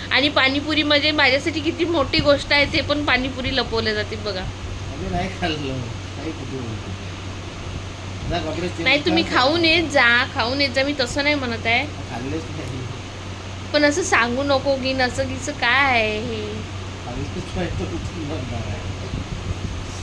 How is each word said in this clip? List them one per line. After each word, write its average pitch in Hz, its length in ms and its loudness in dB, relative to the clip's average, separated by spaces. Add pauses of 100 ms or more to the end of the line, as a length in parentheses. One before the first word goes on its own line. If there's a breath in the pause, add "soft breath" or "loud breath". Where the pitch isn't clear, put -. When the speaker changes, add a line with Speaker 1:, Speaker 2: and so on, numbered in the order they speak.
(120)
Speaker 1:
आणि 269 160 4
पाणीपुरी 285 540 2
म्हणजे 294 280 4
माझ्यासाठी 285 500 4
किती 330 240 0
मोठी 320 340 2
गोष्ट 285 340 4
आहे, 285 200 4
ते 302 80 2
पण 294 240 0
पाणीपुरी 254 520 0
लपवल्या 226 380 0
जाते 214 220 -2
बघा. 196 240 -4
Speaker 2:
अबे, - 720 -6
नाही 180 180 0 (120)
खाल्लं. 143 400 -2 (360)
काही 156 160 -6
कुठे 135 240 -8
बोलते. 107 360 -6 (1400)
जा, 165 80 0
कपडे 160 300 -2
चेंज - 120 -6
Speaker 1:
नाही, 269 240 2
तुम्ही 330 180 4
Speaker 2:
कर. 311 140 -2
Speaker 1:
खाऊन 311 280 4
येत 330 180 6
जा, 254 520 6
खाऊन 262 260 0
येत 277 100 2
जा, 269 120 2
मी 285 180 0
तसं 254 220 0
नाही 294 120 4
म्हणत 240 300 -2
आहे. 233 200 2
Speaker 2:
खाल्लेच 156 680 -6
नाही. 131 280 -6 (920)
Speaker 1:
पण 294 120 6
असं 294 180 4
सांगू 240 400 4
नको 277 340 2
की 262 160 0
नसं 262 360 0
गिसं 269 240 -4
काय 247 180 0
आहे 240 480 4
हे? 214 420 -4 (460)
Speaker 2:
खाल्लेच 143 500 -6
नाही 175 120 0
तर 170 160 -2
कुठून 165 440 -4
बनणार 147 380 -4
आहे? - 120 -4 (1200)